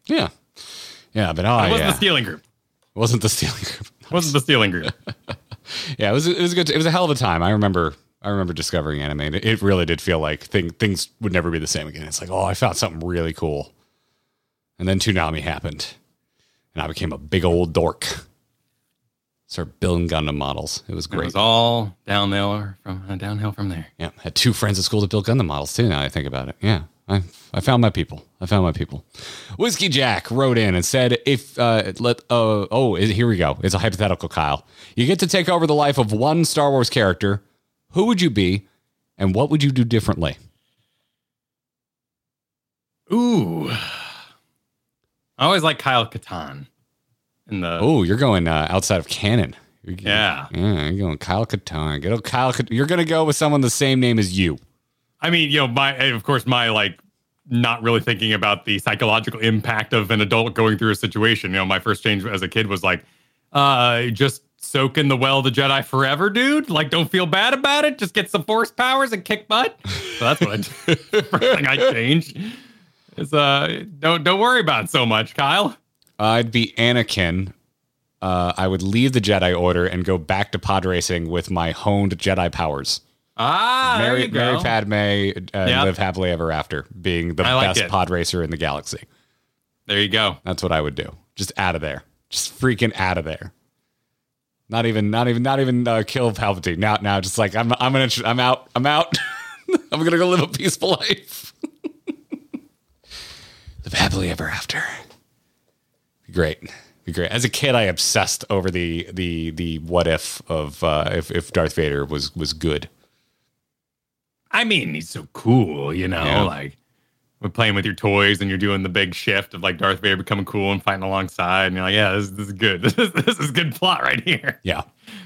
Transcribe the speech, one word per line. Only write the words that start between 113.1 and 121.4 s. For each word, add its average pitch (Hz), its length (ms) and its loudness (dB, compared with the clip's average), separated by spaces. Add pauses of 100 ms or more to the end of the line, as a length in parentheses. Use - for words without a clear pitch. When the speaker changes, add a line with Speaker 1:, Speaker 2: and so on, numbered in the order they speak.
Speaker 2:
I 233 140 2
mean, 131 300 0
he's 80 140 -10
so - 240 -14
cool, 80 600 2
you 92 140 -2
know, 82 160 -2
Speaker 1:
Yeah. 101 180 4
Speaker 2:
like, 71 340 -4 (640)
we're 104 100 -6
playing 110 240 2
with 98 100 0
your 101 100 -4
toys 101 460 4
and 98 80 -2
you're 95 100 -2
doing 98 240 0
the 92 60 -2
big 92 260 -2
shift 98 400 -2
of, 87 80 -12
like, 90 160 0
Darth 95 220 0
Vader 98 160 2
becoming 98 280 -2
cool 98 280 0
and 98 100 -4
fighting 95 220 -2
alongside. 95 640 0